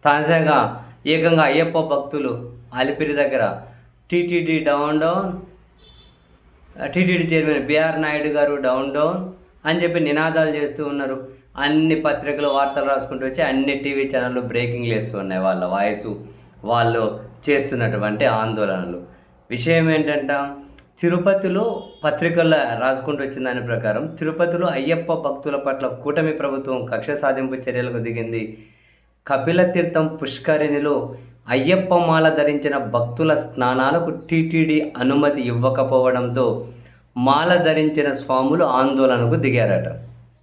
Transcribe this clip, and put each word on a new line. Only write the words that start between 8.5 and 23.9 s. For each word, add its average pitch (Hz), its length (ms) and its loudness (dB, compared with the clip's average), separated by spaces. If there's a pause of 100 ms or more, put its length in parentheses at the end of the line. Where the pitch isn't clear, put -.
డౌన్ 131 380 0
డౌన్" 180 380 0 (360)
అని 170 160 0
చెప్పి 170 160 0
నినాదాలు 156 500 2
చేస్తూ 147 360 -4
ఉన్నారు. 135 560 -6 (160)
అన్ని 156 380 2
పత్రికలు 147 520 -2
వార్తలు 139 380 0
రాసుకుంటూ 135 400 -2
వచ్చి 131 180 -2
అన్ని 139 340 0
టీవీ 139 400 -4
ఛానళ్ళు 123 240 -2
బ్రేకింగ్లు 120 520 -2
వేస్తూ 104 260 -4
ఉన్నాయి 95 220 -4
వాళ్ళ 92 240 0
వాయిస్, 104 480 -2 (500)
వాళ్ళు 117 560 0 (300)
చేస్తున్నటువంటి 113 760 0
ఆందోళనలు. 104 760 -2 (500)
విషయం 160 400 2
ఏంటంటే 147 460 0 (640)
తిరుపతిలో 196 840 0 (200)
పత్రికల్లో 160 540 2
రాసుకుంటూ 131 680 -2
వచ్చిన 135 220 -6
దాని 123 160 -4
ప్రకారం 113 460 -2